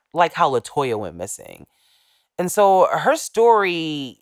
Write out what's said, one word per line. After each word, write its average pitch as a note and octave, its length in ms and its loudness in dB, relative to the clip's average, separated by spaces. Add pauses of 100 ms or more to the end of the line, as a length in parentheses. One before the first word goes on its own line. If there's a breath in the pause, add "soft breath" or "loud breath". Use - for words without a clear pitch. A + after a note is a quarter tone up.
(120)
like F3 220 0
how E3 160 0
LaToya B2 480 -4
went F2 180 -10
missing. - 520 -14 (680)
And F3+ 120 -4
so F#3+ 400 4
her A#3 240 0
story, F3 1080 0